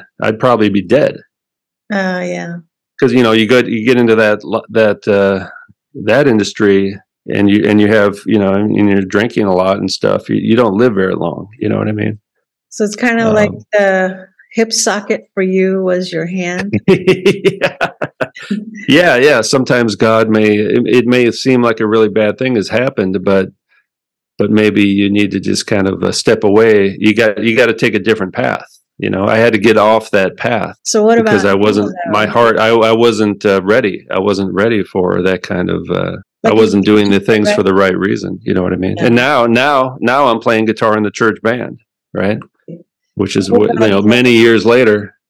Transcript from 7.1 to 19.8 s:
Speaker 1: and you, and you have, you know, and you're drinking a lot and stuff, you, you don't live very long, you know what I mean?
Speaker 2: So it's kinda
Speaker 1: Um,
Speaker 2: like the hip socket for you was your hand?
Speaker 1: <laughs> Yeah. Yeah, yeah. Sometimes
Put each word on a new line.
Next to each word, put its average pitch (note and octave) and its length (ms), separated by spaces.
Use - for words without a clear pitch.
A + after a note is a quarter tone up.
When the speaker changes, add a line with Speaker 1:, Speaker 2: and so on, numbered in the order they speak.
Speaker 1:
and G2+ 220
you, G#2 160
and G#2 120
you G#2 80
have, G2+ 380
you A2 140
know, G2 140
and G#2 360
you're G2 120
drinking G#2 440
a F#2+ 80
lot F#2+ 240
and G2 140
stuff, - 380
you, G#2+ 80
you A2 180
don't A2+ 200
live A#2 200
very F#2 200
long, E2+ 320
you G#2+ 100
know G#2 80
what G#2 100
I G#2+ 40
mean? G#2+ 280
Speaker 2:
So - 140
it's G#3 120
kinda A#3 320
Speaker 1:
Um, G#3+ 80
Speaker 2:
like G#3 160
the F#3+ 540
hip A3+ 200
socket G#3 600
for F#3+ 100
you F#3+ 400
was F3+ 280
your E3 140
hand? F3+ 560
Speaker 1:
<laughs> - 80
Yeah. F#3 880
Yeah, D3+ 300
yeah. C3 240
Sometimes A#2+ 540